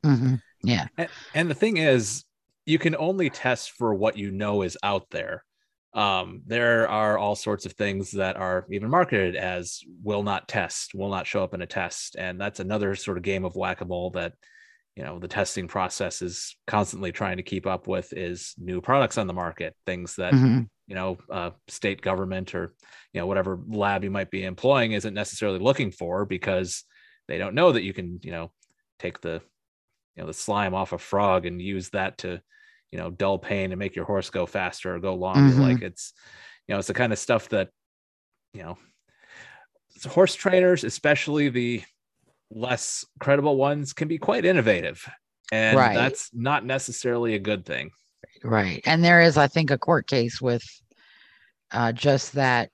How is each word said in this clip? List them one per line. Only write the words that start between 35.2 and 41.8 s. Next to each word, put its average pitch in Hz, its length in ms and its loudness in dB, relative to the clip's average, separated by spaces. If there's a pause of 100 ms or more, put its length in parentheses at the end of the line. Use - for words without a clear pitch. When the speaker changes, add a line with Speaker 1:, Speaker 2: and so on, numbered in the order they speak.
Speaker 1:
Mm-hmm. 135 80 6
Speaker 2:
Like, 127 180 4
it's, - 320 -12 (560)
you 104 60 -2
know, 98 40 0
it's 95 100 -4
the 101 60 -4
kind 123 200 2
of - 40 -4
stuff - 300 0
that, 98 220 -2 (840)
you 95 100 -14
know, 82 140 -12 (1300)
horse 185 240 6
trainers, 185 500 4
especially 147 640 2
the 120 340 0 (680)